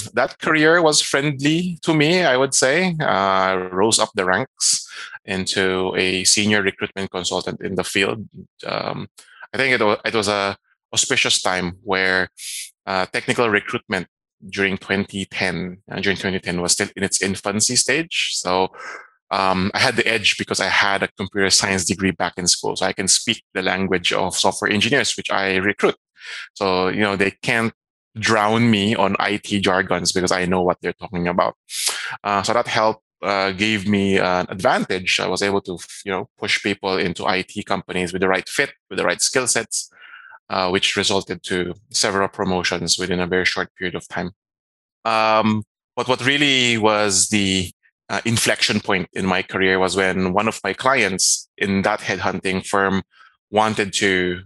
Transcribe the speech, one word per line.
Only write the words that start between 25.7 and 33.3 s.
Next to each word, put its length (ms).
So, 360
you 100
know, 160
they 160
can't 420
drown 500
me 240
on 240
I 200
T 220
jargons 520
because 200
I 140
know 160
what 200
they're 120
talking 340
about. 280
Uh, 200
so 100
that 140
helped, 340
uh, 300